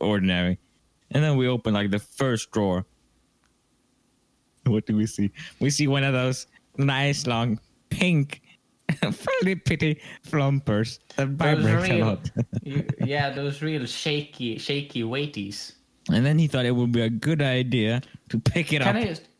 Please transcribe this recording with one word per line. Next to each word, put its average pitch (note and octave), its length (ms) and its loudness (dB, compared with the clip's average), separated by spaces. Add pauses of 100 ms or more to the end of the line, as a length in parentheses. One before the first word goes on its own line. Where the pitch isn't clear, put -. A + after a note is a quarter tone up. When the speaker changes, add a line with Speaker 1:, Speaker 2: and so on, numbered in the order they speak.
Speaker 1:
ordinary. F#2 580 2 (520)
And D3 120 0
then D3+ 140 2
we B2+ 120 2
open, A2+ 260 0
like, G2+ 160 2
the G#2 80 0
first B2 540 -2
drawer. F#2+ 340 0 (1800)
What G#2+ 220 2
do G#2+ 100 0
we G#2+ 100 2
see? G2+ 240 -2 (300)
We C#3 100 2
see D3 160 0
one C#3 160 2
of C#3 100 0
those B2+ 360 -2 (280)
nice, C#3 520 0
long, A#2 320 0 (300)
pink, D#3+ 520 0 (320)
<laughs> - 380 -4
frilly B4 420 0
pitty D#3 460 -2 (260)
flompers C#3 720 0 (160)
that C#3 240 -2
Speaker 2:
Those C#3 260 4
Speaker 1:
vibrate A2 260 4
a A#2+ 40 2
Speaker 2:
real, A2 120 2
Speaker 1:
lot. - 240 -2 (160)
<laughs> - 180 -6
Speaker 2:
you, C#3+ 200 -2 (200)
yeah, C#3 260 -2
those C#3 320 -6
real D#3 240 -2
shaky, B2+ 720 -4
shaky C#3+ 460 -4
weighties. A2+ 680 -6 (380)
Speaker 1:
And A#2 140 4
then D3+ 120 4
he D#3+ 100 4
thought B2+ 180 0
it B2 60 2
would B2 180 2
be A#2 120 2
a A2+ 60 2
good C#3+ 340 0
idea B2+ 600 0 (280)
to A2+ 100 0
pick - 320 0
it D3 100 0
Speaker 2:
Can G3+ 140 2
Speaker 1:
up. A#3 60 0
Speaker 2:
I A3 40 -2
just, E3 160 -6 (180)